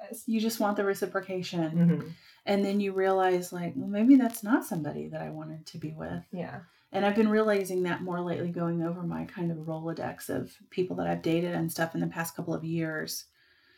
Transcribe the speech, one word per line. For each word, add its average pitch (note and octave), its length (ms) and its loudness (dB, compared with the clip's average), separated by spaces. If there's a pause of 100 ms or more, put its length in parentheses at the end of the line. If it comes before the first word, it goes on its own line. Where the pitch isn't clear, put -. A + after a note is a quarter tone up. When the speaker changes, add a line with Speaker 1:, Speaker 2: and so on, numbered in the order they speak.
(120)
Speaker 1:
is. - 160 -14
Speaker 2:
You A3+ 120 2
just G#3+ 200 0
want G#3 180 2
the G#3 80 2
reciprocation. F#3 880 -2
Speaker 1:
Mm-hmm. E3 360 4 (380)
Speaker 2:
And G3+ 200 4
then G3 140 2
you G3+ 140 2
realize, F#3+ 600 4
like, F3 220 -4
"Well, G3 120 -4
maybe A3 280 8
that's A#3 280 4
not A3+ 220 2
somebody D3+ 440 -4
that D#3 120 -8
I D#3+ 80 -8
wanted D#3 380 -12
to - 100 -14
be D#3+ 160 -8
with." E3 380 -8
Speaker 1:
Yeah. - 280 -8 (340)
Speaker 2:
And G3 120 2
I've G3+ 100 4
been A3 140 4
realizing G3+ 540 2
that F3 200 -2
more F3 180 -4
lately, F3 280 -2
going E3+ 340 0
over F3 200 -2
my E3 220 -4
kind F3 260 -4
of E3 80 -4
Rolodex D#3+ 680 -6
of F3+ 220 -4 (180)
people F3+ 280 -2
that F3 100 -2
I've E3+ 140 0
dated E3+ 340 2
and E3 160 0
stuff E3 240 -2
in E3+ 60 0
the E3+ 60 0
past E3+ 280 -6
couple E3+ 180 -6
of D#3+ 100 -4
years D#3+ 640 -4 (520)